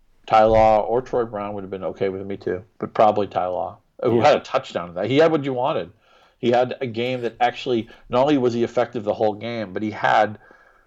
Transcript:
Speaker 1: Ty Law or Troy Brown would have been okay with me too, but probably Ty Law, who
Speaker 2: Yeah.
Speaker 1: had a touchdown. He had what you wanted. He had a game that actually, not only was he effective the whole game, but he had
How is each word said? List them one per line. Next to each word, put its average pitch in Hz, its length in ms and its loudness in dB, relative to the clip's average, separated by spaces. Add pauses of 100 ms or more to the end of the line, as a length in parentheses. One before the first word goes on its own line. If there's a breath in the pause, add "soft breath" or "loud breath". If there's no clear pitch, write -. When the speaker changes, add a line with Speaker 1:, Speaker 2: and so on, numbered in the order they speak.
(260)
Speaker 1:
Ty 110 180 4
Law 110 380 6
or 120 200 -2
Troy 123 220 -2
Brown 104 300 -8
would 101 100 -10
have 95 80 -10
been 92 140 -8
okay 95 240 -4
with 95 160 -8
me 98 100 -8
too, 92 280 -6 (160)
but - 140 -8
probably 104 340 4
Ty 90 200 -4
Law, 90 300 -6 (260)
who 117 140 2
Speaker 2:
Yeah. 110 80 2
Speaker 1:
had 135 120 6
a - 40 -2
touchdown. 87 640 -6
He 131 120 0
had 160 140 6
what 147 140 -2
you 135 80 -4
wanted. 120 380 -4 (480 soft breath)
He 110 120 0
had 123 300 2
a 135 60 -6
game 120 340 -4
that 113 180 -6
actually, 120 500 -2 (200 loud breath)
not 123 140 4
only 147 140 4
was 123 160 2
he 117 100 0
effective 117 420 -2
the 104 80 0
whole 107 200 0
game, 107 400 -8
but 101 80 -6
he 107 100 -4
had 110 460 2 (500 soft breath)